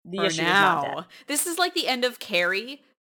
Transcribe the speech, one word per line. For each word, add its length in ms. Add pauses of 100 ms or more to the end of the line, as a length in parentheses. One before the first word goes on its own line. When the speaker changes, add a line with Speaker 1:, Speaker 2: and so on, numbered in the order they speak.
Speaker 1:
The 140
Speaker 2:
For 80
Speaker 1:
issue 160
is 60
not 400
Speaker 2:
now. 80
Speaker 1:
dead. 100 (220)
Speaker 2:
This 200
is 100
like 180
the 120
end 160
of 160
Carrie, 640 (200)